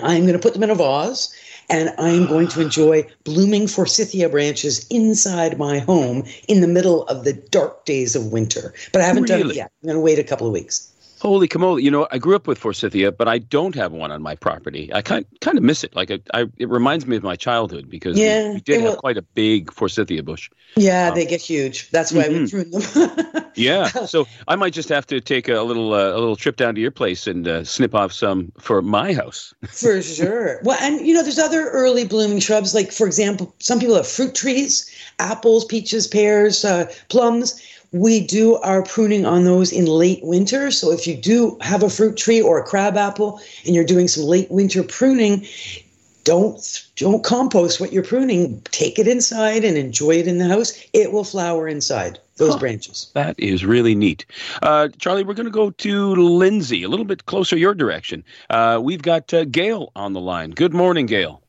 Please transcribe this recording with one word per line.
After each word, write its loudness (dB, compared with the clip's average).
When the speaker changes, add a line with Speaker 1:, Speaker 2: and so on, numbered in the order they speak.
Speaker 1:
I'm 2
gonna 4
put 0
them -4
in 2
a 2
vase, -2
and -2
I'm 2
going 2
to -4
enjoy 4
blooming 2
forsythia 0
branches -2
inside 0
my -2
home 0
in 4
the 4
middle 2
of -6
the 0
dark -2
days -2
of -6
winter. -4
But 4
I 4
haven't 2
done 2
it 2
Speaker 2:
Really? -4
Speaker 1:
yet. -10
I'm -10
gonna -2
wait 4
a 2
couple -4
of -2
weeks. -8
Speaker 2:
Holy 4
camolie. 2
You 4
know, 0
I -4
grew 2
up -2
with 0
forsythia, -2
but -2
I 0
don't -4
have -4
one -10
on -10
my -10
property. -8
I -2
kind, -4
kind 0
of 0
miss 0
it. -12
Like, -4
I, -6
I, -2
it -6
reminds 0
me -2
of -2
my -6
childhood -4
because -4
we, 4
Speaker 1:
Yeah, 0
Speaker 2:
we -10
did 0
Speaker 1:
it 2
Speaker 2:
have 2
Speaker 1:
will -2
Speaker 2:
quite -4
a -8
big -2
forsythia -4
bush. -12
Speaker 1:
Yeah, 4
Speaker 2:
Um, 0
Speaker 1:
they 0
get -4
huge. -6
That's 0
why 2
we 0
Speaker 2:
mm-hmm. -2
Speaker 1:
prune -6
them. -2
<laughs> -20
Speaker 2:
Yeah. 0
So 0
I 0
might -2
just -10
have -2
to -4
take -2
a 0
little, -2
uh, 2
a -2
little 0
trip -4
down 0
to -4
your -2
place -4
and, -4
uh, -4
snip -2
off 0
some -4
for 0
my 0
house. -8
<laughs> -12
Speaker 1:
For 0
sure. -4
Well, 0
and, -2
you 6
know, 4
there's -4
other 0
early 2
blooming 0
shrubs. 0
Like, 0
for 0
example, -2
some 0
people 4
have 2
fruit -4
trees: -2
apples, 2
peaches, -4
pears, 2
uh, 0
plums. 2
We 2
do 4
our 0
pruning 2
on 4
those 4
in 2
late 2
winter. 0
So 0
if -2
you -4
do 2
have -2
a 4
fruit 0
tree 2
or 2
a -4
crab 0
apple -2
and 2
you're 4
doing 4
some -2
late 2
winter 2
pruning, 2
don't, 0
don't 0
compost 2
what -6
you're 0
pruning. 0
Take -4
it 4
inside 0
and 2
enjoy 0
it 2
in 0
the 2
house. 0
It 4
will 0
flower -4
inside, -6
those 2
Speaker 2:
Huh. -6
Speaker 1:
branches. -8
Speaker 2:
That -4
is -2
really 4
neat. 0
Uh, 4
Charlie, -2
we're -6
gonna -6
go 0
to -2
Lindsay, 4
a -6
little -2
bit -6
closer -2
your 2
direction. -4
Uh, 2
we've -4
got, -2
uh, 2
Gail -4
on -8
the -6
line. -6
Good 0
morning, 2
Gail. -2